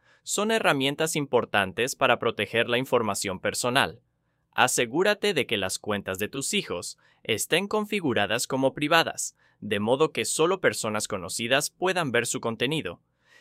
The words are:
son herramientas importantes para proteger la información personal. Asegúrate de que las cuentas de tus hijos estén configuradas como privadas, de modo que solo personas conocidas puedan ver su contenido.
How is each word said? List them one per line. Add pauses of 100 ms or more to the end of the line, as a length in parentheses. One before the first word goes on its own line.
(240)
son
herramientas
importantes
para
proteger
la
información
personal. (480)
Asegúrate
de
que
las
cuentas
de
tus
hijos (240)
estén
configuradas
como
privadas, (240)
de
modo
que
solo
personas
conocidas
puedan
ver
su
contenido. (400)